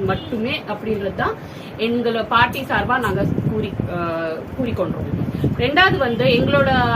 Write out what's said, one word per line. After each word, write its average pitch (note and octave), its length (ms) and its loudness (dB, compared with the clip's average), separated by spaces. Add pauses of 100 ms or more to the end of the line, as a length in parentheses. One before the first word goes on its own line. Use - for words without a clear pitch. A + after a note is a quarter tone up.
மட்டுமே A3 640 -2
அப்படின்றது G3+ 480 -4
தான் F#4+ 180 0 (440)
எங்களோட A#3 500 0
பார்ட்டி A#3+ 340 2
சார்பா B3+ 380 0
நாங்க G3 260 0 (260)
கூறி, G#3+ 220 -2 (220)
ஆ, E3 320 -2
கூறிக்கொண்டோம். - 1000 -4 (280)
ரெண்டாவது F4+ 400 4
வந்து A#3+ 280 2
எங்களோட C4+ 460 4 (240)